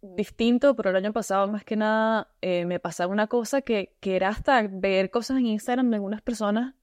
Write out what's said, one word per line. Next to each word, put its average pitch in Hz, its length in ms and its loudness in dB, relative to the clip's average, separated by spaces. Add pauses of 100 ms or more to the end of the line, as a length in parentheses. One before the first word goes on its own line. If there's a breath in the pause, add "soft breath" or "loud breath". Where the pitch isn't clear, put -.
distinto, 226 760 2
pero 196 140 0
el 185 40 2
año 196 160 0
pasado 196 380 0
más 208 160 -6
que 226 100 -4
nada, 220 640 0
eh, 175 240 0
me 175 140 -2
pasaba 175 320 -4
una 214 160 0
cosa 240 340 0
que, 214 380 -4
que 190 160 -2
era 185 140 2
hasta 226 400 2
ver 190 420 0
cosas 240 280 -2
en 240 80 2
Instagram 247 420 0
de 226 80 2
algunas 202 240 -6
personas 226 600 -2